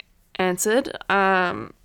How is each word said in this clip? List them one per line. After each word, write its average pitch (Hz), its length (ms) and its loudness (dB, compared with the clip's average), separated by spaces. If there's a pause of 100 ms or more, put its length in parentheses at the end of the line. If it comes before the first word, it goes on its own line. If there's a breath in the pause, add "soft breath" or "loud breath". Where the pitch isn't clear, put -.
(360)
answered. 185 580 0 (160)
Um, 185 640 0 (120)